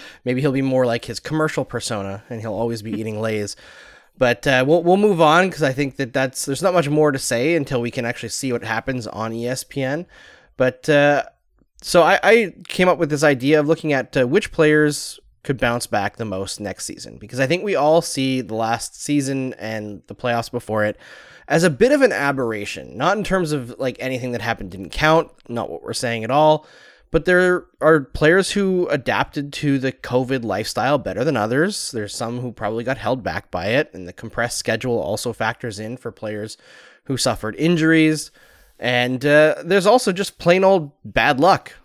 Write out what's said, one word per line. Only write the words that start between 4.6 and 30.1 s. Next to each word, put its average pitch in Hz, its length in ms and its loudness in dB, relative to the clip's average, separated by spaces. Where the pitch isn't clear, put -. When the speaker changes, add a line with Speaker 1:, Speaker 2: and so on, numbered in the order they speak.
Speaker 1:
we'll, 170 160 4
we'll 175 140 4
move 202 240 4
on, 165 300 6
'cause 156 120 -4
I 135 100 2
think 135 240 -4
that 127 180 -4
that's, 131 320 -2
there's 139 160 -4
not 185 100 2
much 160 160 2
more 151 240 4
to 135 60 -4
say 127 380 0
until 135 260 -2
we 120 80 -2
can 117 160 -4
actually 117 240 -6
see 131 220 -4
what 117 120 -4
happens 113 440 -4
on 113 260 -6
E 117 120 -6
S 131 180 -4
P - 180 -8
N. 143 240 -4
But, 127 320 0
uh, 143 360 4
so 175 200 4
I, 175 200 6
I 208 320 4
came 185 200 2
up 160 100 2
with 156 120 0
this 147 140 0
idea 143 360 4
of 147 60 0
looking 156 260 0
at, 131 240 -2
uh, 127 100 4
which 170 260 0
players 151 680 2
could 131 160 -4
bounce 120 280 -2
back 107 300 -2
the 117 100 -6
most 98 340 -8
next 98 240 -10
season, - 320 -14
because 123 240 -10
I 135 60 2
think 175 180 -2
we 202 100 -2
all 156 280 4
see 131 400 -2
the 110 120 -10
last 113 480 -4
season 135 520 -2
and 107 520 -10
the - 80 -16
playoffs 117 360 -4
before 107 340 -2
it 107 140 -2
as 165 160 2
a 175 60 4
bit 214 220 4
of 277 100 4
an 233 100 4
aberration, 110 840 -4
not 165 220 0
in 208 80 -4
terms 180 260 0
of, 127 280 -6
like, 127 220 -4
anything 127 320 -6
that 113 100 -4
happened 110 280 -4
didn't 92 200 -12
count, 160 400 2
not 117 220 -6
what - 120 -10
we're 110 120 -10
saying 117 300 -4
at 110 60 -6
all, 151 360 4
but 160 140 0
there 180 400 4
are 156 220 6
players 170 480 2
who 190 380 0
adapted 139 680 -2
to 139 240 0
the 127 140 -2
covid 127 520 -4